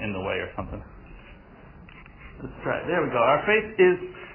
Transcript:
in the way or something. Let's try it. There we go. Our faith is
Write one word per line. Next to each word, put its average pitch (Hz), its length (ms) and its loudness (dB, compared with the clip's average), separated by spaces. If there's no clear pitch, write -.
in 104 120 -4
the 95 80 -6
way 95 180 -4
or 92 160 -6
something. 101 260 -10
Let's 131 220 -12
try 131 180 -2
it. - 60 -8
There 180 160 0
we 131 60 -2
go. 123 120 0
Our 139 240 4
faith 214 320 0
is 180 200 8